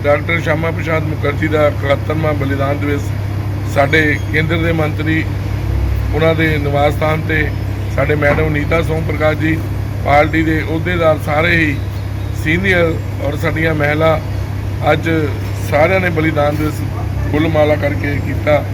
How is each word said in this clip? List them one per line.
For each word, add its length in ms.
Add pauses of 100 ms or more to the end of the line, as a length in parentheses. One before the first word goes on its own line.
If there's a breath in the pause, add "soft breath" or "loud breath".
ਡਾਕਟਰ 360
ਸ਼ਿਆਮਾ 300
ਪ੍ਰਸਾਦ 320
ਮੁਖਰਜੀ 460
ਦਾ 200
ਇਕਹੱਤਰਵਾਂ 640
ਬਲੀਦਾਨ 440
ਦਿਵਸ 240 (720)
ਸਾਡੇ 260 (320)
ਕੇਂਦਰ 260
ਦੇ 140
ਮੰਤਰੀ, 520 (880)
ਉਹਨਾਂ 200
ਦੇ 120 (120)
ਨਿਵਾਸ 360
ਸਥਾਨ 340
ਤੇ 180 (500)
ਸਾਡੇ 180
ਮੈਡਮ 380
ਨੀਤਾ 300
ਸੋਮ 260
ਪ੍ਰਕਾਸ਼ 300
ਜੀ, 180 (480)
ਪਾਰਟੀ 380
ਦੇ 180
ਅਹੁਦੇਦਾਰ 680
ਸਾਰੇ 300
ਹੀ 200 (680)
ਸੀਨੀਅਰ 500 (300)
ਔਰ 180
ਸਾਡੀਆਂ 320
ਮਹਿਲਾ, 460 (720)
ਅੱਜ 180 (600)
ਸਾਰਿਆਂ 300
ਨੇ 100
ਬਲੀਦਾਨ 460
ਦਿਵਸ 240 (520)
ਫੁੱਲ 160
ਮਾਲਾ 280
ਕਰਕੇ 400 (100)
ਕੀਤਾ। 360 (120)